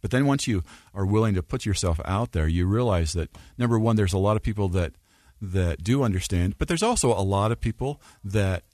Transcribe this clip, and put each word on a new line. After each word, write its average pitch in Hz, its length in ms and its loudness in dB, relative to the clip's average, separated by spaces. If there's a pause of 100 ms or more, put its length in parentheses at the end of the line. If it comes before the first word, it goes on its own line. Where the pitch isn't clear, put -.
But - 100 -4
then 131 160 2
once 139 200 0
you 98 160 -2 (300)
are 98 120 -4
willing 107 300 2
to 92 80 -2
put - 220 -8
yourself 90 400 -2
out 104 260 -2
there, 78 160 0
you 85 200 2
realize 98 460 0
that, 80 220 -4 (220)
number 120 200 2
one, 113 180 2
there's 101 180 2
a 101 40 2
lot 104 200 2
of 107 60 -4
people 104 260 -2
that, 87 240 -2 (480)
that 90 420 -2
do 127 200 2
understand, 92 540 0
but - 120 -4
there's 170 140 0
also 214 260 2
a 98 120 2
lot 98 300 0
of 117 80 -4
people 131 420 -6 (220)
that, 98 400 0 (100)